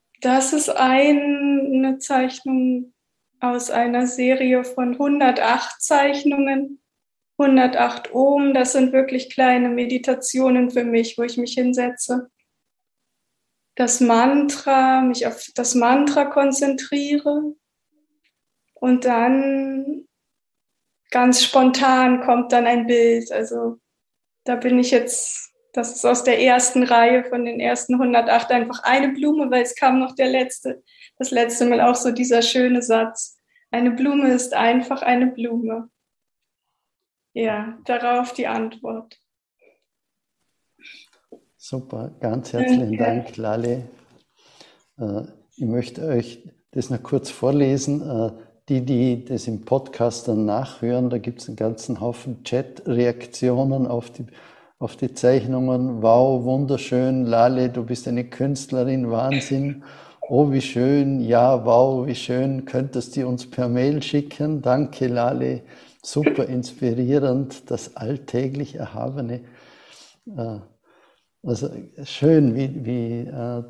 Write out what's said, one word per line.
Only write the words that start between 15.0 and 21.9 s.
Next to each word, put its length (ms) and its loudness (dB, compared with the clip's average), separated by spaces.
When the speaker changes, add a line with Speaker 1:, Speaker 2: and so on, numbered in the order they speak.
Speaker 1:
mich 260 0
auf 260 -10
das 220 -2
Mantra 500 2
konzentriere 1300 0
und 320 2
dann 1000 0
ganz 320 4
spontan 760 4